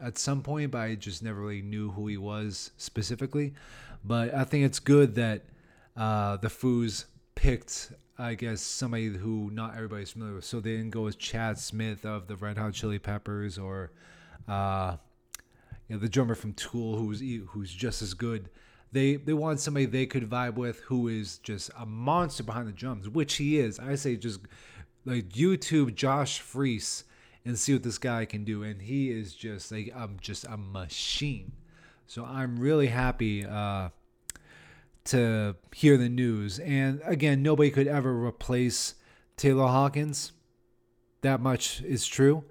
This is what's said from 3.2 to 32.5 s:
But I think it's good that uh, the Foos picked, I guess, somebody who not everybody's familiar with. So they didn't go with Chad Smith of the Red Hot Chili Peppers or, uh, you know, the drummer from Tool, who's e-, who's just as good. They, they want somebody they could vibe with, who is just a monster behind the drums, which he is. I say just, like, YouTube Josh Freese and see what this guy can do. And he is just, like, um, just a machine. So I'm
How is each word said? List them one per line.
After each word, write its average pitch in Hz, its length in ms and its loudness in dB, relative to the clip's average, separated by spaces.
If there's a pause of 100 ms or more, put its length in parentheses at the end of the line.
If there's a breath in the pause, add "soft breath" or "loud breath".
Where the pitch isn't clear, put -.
But 117 300 0
I 135 100 2
think 143 220 4
it's 139 140 2
good 139 360 8
that 113 280 0 (540 soft breath)
uh, 107 400 0
the 104 100 -2
Foos 120 580 0 (300)
picked, - 560 2 (260)
I 120 180 -4
guess, 113 260 -4
somebody 117 460 -2
who 104 440 -2
not 113 240 -8
everybody's 107 360 -8
familiar 107 240 -8
with. 90 100 -10
So 120 140 -6
they 110 180 -2
didn't 110 140 -4
go 113 120 -2
with 104 140 -2
Chad 113 400 -2
Smith 110 480 -6
of 104 220 -6
the 104 80 -8
Red 104 220 -6
Hot 107 160 -2
Chili 104 260 -2
Peppers 104 580 -6
or, 95 340 -8 (560 loud breath)
uh, 95 500 -2 (920 loud breath)
you 107 60 -4
know, 101 40 -6
the 113 80 0
drummer 117 280 2
from 104 180 -8
Tool, 113 440 -4
who's 107 240 -2
e-, 120 260 -6
who's 95 260 -8
just 107 280 -4
as 92 120 -6
good. 110 360 -6 (420 soft breath)
They, 135 260 4
they 147 160 -2
want 151 260 0
somebody 143 260 0
they 127 200 0
could 123 240 -2
vibe 123 260 -2
with, 120 260 -4
who 123 280 0
is 107 300 -4
just 101 380 -8
a 117 80 -12
monster 139 580 -2
behind 113 240 -6
the 104 40 -8
drums, 107 380 -8
which 147 260 0
he 147 240 2
is. 110 200 0
I 135 160 -4
say 139 200 -2
just, 101 240 -6 (640 loud breath)
like, 120 260 -2
YouTube 147 640 4
Josh 139 440 0
Freese 123 640 -2 (400 soft breath)
and 120 160 -2
see 139 140 2
what 127 100 4
this 113 140 -2
guy 117 280 -2
can 104 200 -6
do. 104 180 -4
And 104 180 -8
he 131 300 -2
is 110 220 -6
just, 107 380 -10
like, 107 220 -6
um, 107 280 -10
just - 240 -10
a 110 120 -10
machine. 98 920 -6 (560 soft breath)
So 120 160 -12
I'm 127 340 -4